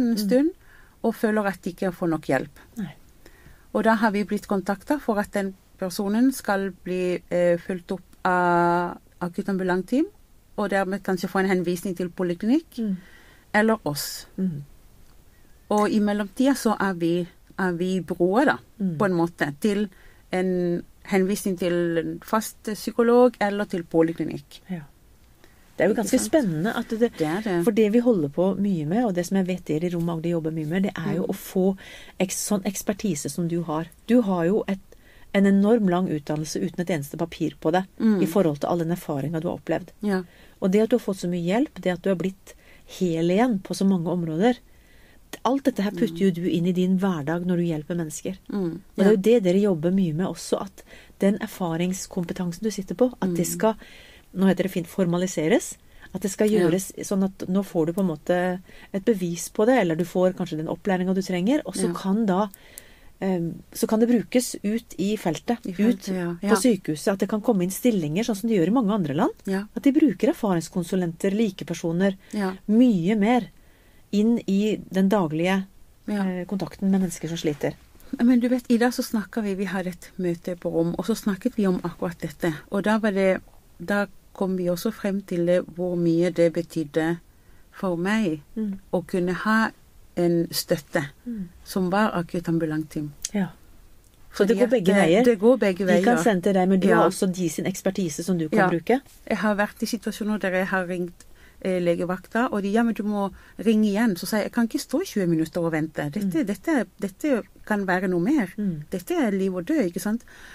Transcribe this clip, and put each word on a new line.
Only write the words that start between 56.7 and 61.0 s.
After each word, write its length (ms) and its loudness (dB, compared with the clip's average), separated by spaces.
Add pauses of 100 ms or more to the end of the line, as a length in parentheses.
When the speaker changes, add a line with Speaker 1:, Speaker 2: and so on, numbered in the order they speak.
Speaker 2:
sånn 180 0
at 240 -4
nå 160 0
får 240 0
du 60 -2
på 80 -4
en 60 2 (100)
måte 420 0 (340)
et 120 -4
bevis 440 -2
på 180 0
det, 140 6
eller 140 0
du 80 -2
får 300 2
kanskje 240 -6
den 100 -6
opplæringen 480 -2